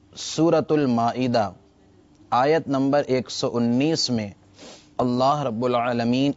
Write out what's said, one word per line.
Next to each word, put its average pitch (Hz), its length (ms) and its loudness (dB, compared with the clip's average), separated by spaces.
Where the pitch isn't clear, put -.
سورۃ 160 540 0
المائدہ، 120 800 0
آیت 143 380 2
نمبر 139 380 2
ایک 127 240 0
سو - 220 -4
انیس 127 580 0
میں 110 180 -2
اللہ 127 440 2
رب 120 220 -4
العالمین 123 720 0